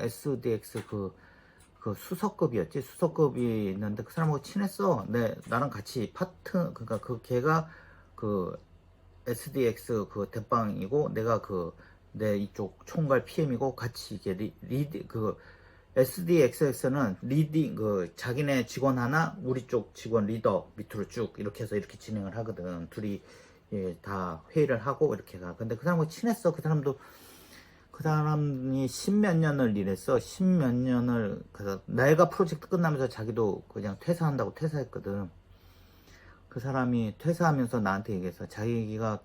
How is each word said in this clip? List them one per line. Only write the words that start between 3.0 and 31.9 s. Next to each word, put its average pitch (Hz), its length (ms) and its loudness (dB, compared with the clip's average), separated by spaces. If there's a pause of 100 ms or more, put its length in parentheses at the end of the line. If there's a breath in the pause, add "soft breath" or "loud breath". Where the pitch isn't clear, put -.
있는데 104 320 -4
그 - 100 -16
사람하고 156 300 0
친했어. 190 680 0
네, 113 260 0 (140)
나랑 123 220 0
같이 107 420 -6
파트, - 640 -4
그러니까 113 240 -6
그 117 240 -8
걔가 156 460 2 (460 loud breath)
그 101 440 -2 (680)
에스디엑스 120 840 -2
그 101 200 -4
대빵이고 110 840 0
내가 110 260 0
그 87 320 -4 (400 soft breath)
내 104 260 0
이쪽 98 480 -6
총괄 139 400 2
피엠이고 131 500 -2
같이 - 380 -10
이게 98 180 -4
리-, 98 300 -6
리드, 143 440 -4
그 107 300 -2 (600 soft breath)
에스디엑스에서는 135 1300 4
리딩, 147 520 2
그 101 420 0
자기네 131 500 0
직원 127 320 2
하나, 143 440 2
우리 127 240 -2
쪽 - 280 -2
직원 110 320 2
리더 110 500 0
밑으로 104 320 -6
쭉 - 300 -4
이렇게 104 260 -6
해서 104 120 -2
이렇게 - 220 -6
진행을 98 400 -6
하거든. 90 520 -6
둘이, 104 320 -6 (500 loud breath)
예, 92 300 -4
다 90 480 -6
회의를 135 280 4
하고 135 360 0
이렇게 95 240 -10
가. 90 180 -10
근데 117 200 -6
그 120 80 -8
사람하고 165 240 2
친했어. 190 440 0
그 - 80 -6
사람도 143 380 2 (1000 loud breath)
그 - 60 -8
사람이 147 840 2
십 - 260 0
몇 208 240 6
년을 139 360 4
일했어. 101 440 2
십 - 260 -2
몇 160 300 6
년을, 123 680 2 (100)
그래서 98 340 -4
내가 156 420 6